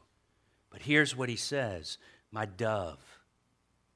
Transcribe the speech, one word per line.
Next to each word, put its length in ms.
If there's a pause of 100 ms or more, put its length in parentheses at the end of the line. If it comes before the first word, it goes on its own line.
(720)
But 120
here's 340
what 120
he 80
says, 600 (320)
My 160
dove, 540 (960)